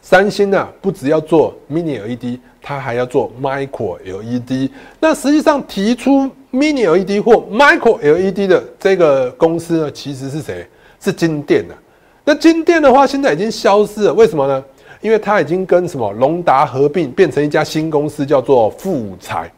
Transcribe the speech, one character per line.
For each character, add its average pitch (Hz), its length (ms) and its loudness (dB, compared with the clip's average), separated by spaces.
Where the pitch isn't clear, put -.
三 196 240 4
星 196 240 0
啊， 175 160 -2
不 196 100 -2
只 135 200 -4
要 156 100 2
做 156 340 0
Mini 147 320 -4
L 107 60 -10
E 123 80 -6
D， 127 240 -8
它 143 160 -10
还 131 180 -8
要 123 120 -2
做 123 240 -2
Micro 135 640 -6
L 95 160 -12
E 117 200 -8
D。 262 280 -4
那 311 160 0
实 262 160 -4
际 302 100 4
上 294 220 0
提 208 320 -2
出 269 340 2
Mini 277 360 0
L 156 80 4
E 190 80 2
D 202 160 -2
或 226 140 4
Micro 240 540 2
L 151 160 4
E 190 140 0
D 196 160 -2
的 165 120 4
这 190 160 2
个 139 340 2
公 165 260 0
司 165 180 -6
呢， 156 180 -2
其 - 200 -12
实 135 160 -10
是 143 140 -8
谁？ 90 240 -12
是 196 140 -4
金 156 280 -2
电 143 300 0
啊。 - 80 -20
那 294 100 2
金 320 300 2
电 330 180 4
的 269 100 6
话， 269 140 6
现 277 160 -4
在 277 100 0
已 151 40 -2
经 196 120 -2
消 208 380 2
失 208 160 -8
了， 180 100 2
为 214 140 6
什 156 100 0
么 139 120 0
呢？ 135 160 -2
因 202 100 -4
为 220 40 4
它 208 240 0
已 160 40 0
经 180 200 -2
跟 180 220 2
什 - 100 -8
么 113 180 -2
隆 147 280 0
达 147 240 4
合 131 220 0
并， 147 240 -2
变 175 180 4
成 143 100 -2
一 147 80 0
家 156 140 0
新 156 260 -4
公 151 200 -2
司， 147 180 -6
叫 139 160 2
做 120 280 4
富 113 500 -6
彩。 82 380 -10